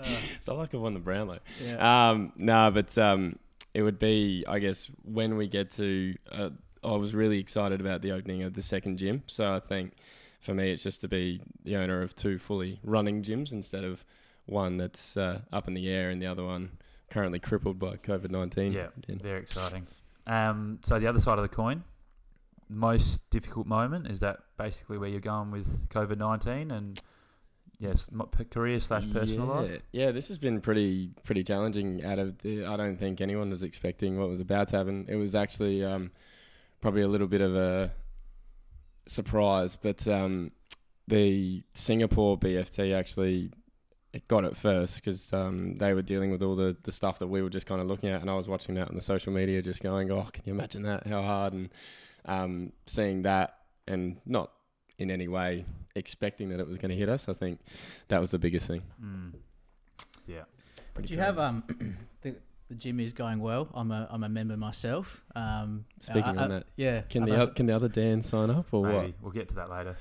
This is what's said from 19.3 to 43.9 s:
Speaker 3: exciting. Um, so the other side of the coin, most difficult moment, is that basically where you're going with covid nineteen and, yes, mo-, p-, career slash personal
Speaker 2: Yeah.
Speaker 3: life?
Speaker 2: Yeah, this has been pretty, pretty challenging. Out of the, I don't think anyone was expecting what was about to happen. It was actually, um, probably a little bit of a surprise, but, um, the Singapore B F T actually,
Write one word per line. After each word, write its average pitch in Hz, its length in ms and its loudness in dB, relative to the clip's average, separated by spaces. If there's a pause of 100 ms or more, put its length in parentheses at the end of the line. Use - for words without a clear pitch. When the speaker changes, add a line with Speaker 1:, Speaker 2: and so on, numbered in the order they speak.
Speaker 3:
exciting. 92 460 -6 (380)
Um, 110 580 0
so 113 160 4
the 110 80 2
other 120 140 4
side 110 180 4
of - 40 2
the 101 120 -2
coin, 123 280 -2 (840)
most 110 600 2
difficult - 380 -2
moment, 127 400 0
is 98 140 -4
that 101 180 0 (180)
basically 104 400 -6
where 101 120 -4
you're 101 100 -4
going 104 320 -4
with - 380 -2
covid 107 280 0
nineteen 117 540 -2
and, 101 300 -8 (800)
yes, 98 320 2
mo-, 110 140 -4
p-, - 200 2
career 117 340 2
slash 107 320 0
personal 110 360 2
Speaker 2:
Yeah. 135 60 0
Speaker 3:
life? 104 280 -2 (100)
Speaker 2:
Yeah, 127 200 2
this 127 160 -4
has 196 100 -8
been 120 240 0
pretty, 95 500 2 (120)
pretty 98 200 2
challenging. 98 640 0
Out 98 140 0
of 98 200 -2
the, 104 260 -4
I 104 120 -2
don't 101 200 -2
think 95 240 -2
anyone 101 280 0
was 92 140 -4
expecting 92 560 -2
what 98 100 0
was 90 100 -2
about 98 300 2
to 104 80 2
happen. 98 320 -2
It 104 60 -2
was 104 200 0
actually, 101 480 2
um, 95 280 -2 (680)
probably 104 200 4
a 101 60 6
little 101 200 4
bit 98 140 4
of 92 140 4
a 92 360 2 (1160)
surprise, 98 680 2
but, - 320 -2
um, 95 440 2 (560)
the 98 560 4 (100)
Singapore 110 640 4
B 92 200 2
F 90 140 -2
T 95 220 0
actually, 92 580 0 (640)